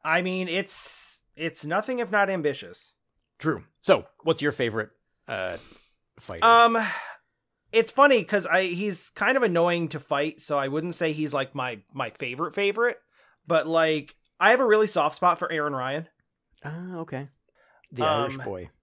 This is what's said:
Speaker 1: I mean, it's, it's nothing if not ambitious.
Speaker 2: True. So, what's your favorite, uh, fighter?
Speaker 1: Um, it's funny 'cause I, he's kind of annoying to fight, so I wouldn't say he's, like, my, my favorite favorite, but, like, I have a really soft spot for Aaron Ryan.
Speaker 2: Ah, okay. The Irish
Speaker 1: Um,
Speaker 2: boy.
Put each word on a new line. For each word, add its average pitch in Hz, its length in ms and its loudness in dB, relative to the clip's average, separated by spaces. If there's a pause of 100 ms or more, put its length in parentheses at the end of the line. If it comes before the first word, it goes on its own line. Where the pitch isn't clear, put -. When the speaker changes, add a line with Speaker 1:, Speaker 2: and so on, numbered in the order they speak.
Speaker 1:
I 165 180 2
mean, 185 240 -2
it's, - 760 -6 (120)
it's 160 300 -8
nothing 214 340 -2
if 208 140 -4
not 202 180 2
ambitious. 143 640 -4 (440)
Speaker 2:
True. 135 260 -2 (160)
So, 151 240 4 (180)
what's 156 200 0
your 143 100 0
favorite, 110 380 -2 (360)
uh, 92 300 -6 (640)
fighter? 90 260 -8
Speaker 1:
Um, 233 320 6 (960)
it's 220 180 2
funny 269 340 6
'cause 202 220 -2
I, 180 180 2
he's 180 460 -4
kind 247 280 0
of 247 40 2
annoying 170 480 2
to 151 100 -10
fight, 147 420 -4
so 147 160 -2
I 135 100 -2
wouldn't 156 280 -4
say 160 160 -2
he's, 151 200 -4
like, 135 220 -4
my, 123 260 -6 (140)
my 127 160 -6
favorite 139 440 -8
favorite, 202 440 0 (480)
but, 160 200 2
like, 160 480 0 (240)
I 196 120 6
have 254 100 6
a 254 60 4
really 214 220 6
soft 156 280 0
spot 175 220 2
for - 120 -6
Aaron 147 240 -2
Ryan. 135 340 -6 (560)
Speaker 2:
Ah, 175 320 -10
okay. 143 320 -10 (640)
The 143 120 -2
Irish 143 340 0
Speaker 1:
Um, 131 60 -12
Speaker 2:
boy. 92 260 -10 (120)